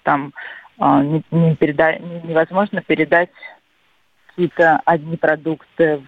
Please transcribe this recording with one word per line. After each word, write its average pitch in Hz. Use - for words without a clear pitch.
там, 147
а, 143
не, 151
не 165
переда-, 156
не, 170
невозможно 175
передать 165
какие-то 165
одни 165
продукты 156